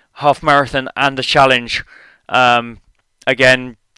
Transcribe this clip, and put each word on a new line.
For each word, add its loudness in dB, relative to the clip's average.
half -2
marathon 0
and -2
a -6
challenge. 0
Um, 0
again, 0